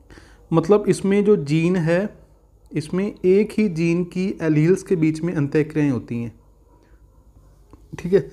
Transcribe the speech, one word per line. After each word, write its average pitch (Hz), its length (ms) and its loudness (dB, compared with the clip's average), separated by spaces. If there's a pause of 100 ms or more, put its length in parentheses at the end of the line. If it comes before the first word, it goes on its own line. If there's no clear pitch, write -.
(520)
मतलब 190 360 2
इसमें 196 360 0
जो 208 120 4
जीन 160 400 0
है, 175 520 -2 (440)
इसमें 180 420 -4 (100)
एक 202 280 4
ही 214 160 0
जीन 170 360 0
की 185 380 -6
एलील्स 160 400 2
के 190 140 -2
बीच 156 260 0
में 165 120 -4
अंतःक्रियाएं 147 560 0
होती 117 280 -6
हैं, 117 220 -12 (1600)
ठीक 175 140 -6
है। 180 200 2